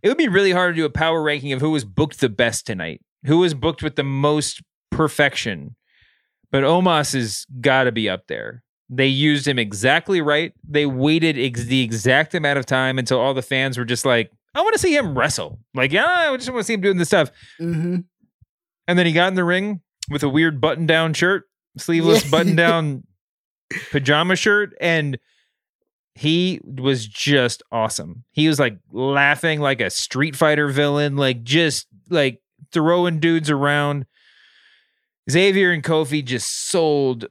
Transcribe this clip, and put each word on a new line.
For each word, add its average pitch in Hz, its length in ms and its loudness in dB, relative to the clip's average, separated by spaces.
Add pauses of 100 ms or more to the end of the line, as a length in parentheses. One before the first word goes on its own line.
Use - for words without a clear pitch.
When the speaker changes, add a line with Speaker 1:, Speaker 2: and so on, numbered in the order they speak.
Speaker 1:
It 170 60 -2
would 254 100 2
be 320 120 2
really 190 240 2
hard 180 240 2
to 165 40 -2
do 160 40 2
a 151 60 0
power 165 300 0
ranking 147 320 -4
of 127 80 -4
who 156 100 0
was 147 140 -2
booked 143 360 -4
the 135 80 2
best 113 360 0
tonight, 85 360 -8 (240)
who 156 140 4
was 180 140 2
booked 147 300 -4
with 156 140 -6
the 143 80 -2
most 139 580 -2 (300)
perfection. 127 840 -2 (800)
But 139 100 2
Omos 160 520 2
has 113 300 -4 (160)
gotta 131 300 4
be 113 180 -2
up 95 200 -6
there. 57 340 -10 (260)
They 135 200 0
used 143 400 2
him 131 100 0
exactly 131 600 0
right. 147 320 0 (100)
They 147 240 0
waited 151 500 0
ex-, 120 280 -4
the 131 160 2
exact 123 560 2
amount 143 240 0
of 120 60 -8
time 131 300 0
until 127 220 0
all 135 160 0
the 131 80 -4
fans 131 340 -4
were 120 80 -4
just 120 200 -4
like, 117 260 2 (240)
"I 285 60 -2
wanna 427 180 2
see 349 160 2
him 180 240 -2
wrestle." 120 400 -4 (160)
Like, 131 160 0
"Yeah, 311 400 0
I 262 60 -4
just 254 120 -10
wanna 247 140 -6
see 226 120 -4
him 202 60 -4
doing 190 180 0
this 170 100 0
stuff." 165 240 2 (280)
Speaker 2:
Mm-hmm. 170 360 -4 (880)
Speaker 1:
And 175 120 2
then 180 60 4
he 170 80 2
got 170 140 4
in 190 80 -2
the 185 80 0
ring 185 380 -2 (280)
with 147 140 -4
a 147 60 0
weird 156 320 2
button-down 160 540 2
shirt, 185 340 0 (280)
sleeveless 170 460 4
Speaker 2:
Yeah. 139 80 -6
<laughs> 156 80 4
Speaker 1:
button-down 165 640 2 (880)
pajama 151 460 2
shirt, 208 440 0
and 151 380 -2 (1000)
he 170 460 0
was 127 420 -2
just 127 640 0
awesome. 107 640 -6
He 151 160 2
was, 147 100 0
like, 120 180 0 (140)
laughing 143 680 0
like 135 200 0
a 98 80 0
Street 156 460 -4
Fighter 151 340 2
villain, 143 480 0
like, 131 280 -2
just, 147 420 0 (240)
like, 139 320 0 (300)
throwing 170 480 0
dudes 160 300 0
around. 143 540 0 (1300)
Xavier 190 400 2
and 160 140 -4
Kofi 156 400 -2
just - 460 -6
sold 143 600 0